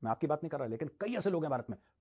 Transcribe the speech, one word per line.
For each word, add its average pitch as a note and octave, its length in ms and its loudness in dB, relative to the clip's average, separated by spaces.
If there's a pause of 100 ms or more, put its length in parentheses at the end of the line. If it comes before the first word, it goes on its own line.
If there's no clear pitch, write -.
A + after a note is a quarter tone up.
मैं A2+ 80 2
आपकी C#3+ 160 0
बात D3+ 160 2
नहीं D#3+ 60 -4
कर C#3 100 -2
रहा, B2+ 80 0
लेकिन A#2 200 -2
कई A3 280 -2
ऐसे G3 140 2
लोग E3+ 140 2
हैं D3 80 0
भारत B2 180 0
में, - 80 -4 (240)